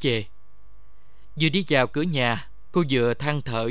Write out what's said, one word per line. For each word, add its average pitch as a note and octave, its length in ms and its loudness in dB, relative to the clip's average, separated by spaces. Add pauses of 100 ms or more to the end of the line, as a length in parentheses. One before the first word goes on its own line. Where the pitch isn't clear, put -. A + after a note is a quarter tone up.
về. A#2 220 2 (1160)
Vừa D#3+ 80 6
đi F3 200 0
vào C3 180 6
cửa D3 160 0
nhà, B2+ 460 0 (240)
cô F3 180 4
vừa A#2+ 240 4
than D3 280 0
thở A#2 280 0